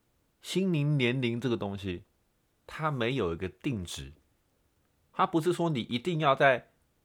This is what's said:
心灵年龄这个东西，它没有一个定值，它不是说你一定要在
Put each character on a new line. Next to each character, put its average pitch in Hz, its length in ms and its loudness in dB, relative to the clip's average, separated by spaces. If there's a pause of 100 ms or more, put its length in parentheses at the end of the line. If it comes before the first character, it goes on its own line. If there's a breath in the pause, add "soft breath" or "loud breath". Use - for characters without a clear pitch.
(420)
心 185 300 0
灵 147 240 2
年 127 240 2
龄 120 200 0
这 127 80 -2
个 117 80 2
东 101 200 -6
西， 95 280 -6 (640)
它 156 240 -4
没 127 260 0
有 92 180 0
一 - 20 -4
个 92 120 -6
定 107 360 -6
值， 69 280 -12 (1000)
它 185 140 2
不 170 140 0
是 170 120 2
说 170 160 0
你 139 120 0
一 113 180 -4
定 160 220 -2
要 139 140 4
在 135 360 4 (340)